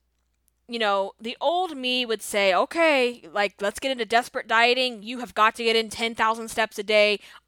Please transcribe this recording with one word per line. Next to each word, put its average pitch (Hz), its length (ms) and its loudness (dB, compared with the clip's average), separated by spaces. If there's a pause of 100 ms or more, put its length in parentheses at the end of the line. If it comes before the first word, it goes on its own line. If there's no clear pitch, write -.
(680)
you 233 100 -8
know, 202 400 0
the 233 220 -10
old 339 360 0
me 254 280 -2
would 220 180 -6
say, 196 320 0
"Okay, 262 680 0 (100)
like, 202 280 -2
let's - 200 -4
get 269 100 -2
into 247 140 -4
desperate 233 420 -2
dieting. 240 560 2
You 233 180 -10
have 214 140 -12
got 220 220 4
to 233 80 -6
get 226 120 2
in 226 120 0
ten 233 260 -6
thousand 226 340 -2
steps 220 300 -4
a 214 40 -6
day 208 380 4 (280)